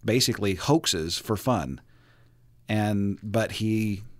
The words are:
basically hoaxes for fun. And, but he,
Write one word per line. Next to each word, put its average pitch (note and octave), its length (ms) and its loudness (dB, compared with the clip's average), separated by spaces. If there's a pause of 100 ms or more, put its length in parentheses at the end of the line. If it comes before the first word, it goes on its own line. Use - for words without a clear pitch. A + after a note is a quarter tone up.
basically G#2+ 520 2
hoaxes F2 640 0
for G#2+ 180 -2
fun. D#2+ 460 -2 (880)
And, G#2 540 0
but G#2+ 300 0
he, A2 500 0 (180)